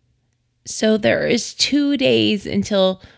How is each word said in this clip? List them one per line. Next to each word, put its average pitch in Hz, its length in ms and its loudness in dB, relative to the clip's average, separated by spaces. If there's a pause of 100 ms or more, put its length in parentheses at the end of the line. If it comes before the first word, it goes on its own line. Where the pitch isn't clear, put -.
(640)
So 220 320 0
there 220 280 0
is - 280 -2
two 285 420 0
days 226 500 2
until 190 560 0 (160)